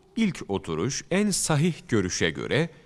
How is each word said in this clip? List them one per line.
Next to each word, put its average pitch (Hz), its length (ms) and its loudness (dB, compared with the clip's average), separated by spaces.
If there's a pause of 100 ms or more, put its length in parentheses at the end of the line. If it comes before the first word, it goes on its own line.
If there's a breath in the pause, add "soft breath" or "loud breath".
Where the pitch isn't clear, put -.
(160)
ilk 220 320 0
oturuş 95 640 -2
en 202 200 2
sahih 160 440 2 (140)
görüşe 92 420 2
göre 80 400 0 (160 soft breath)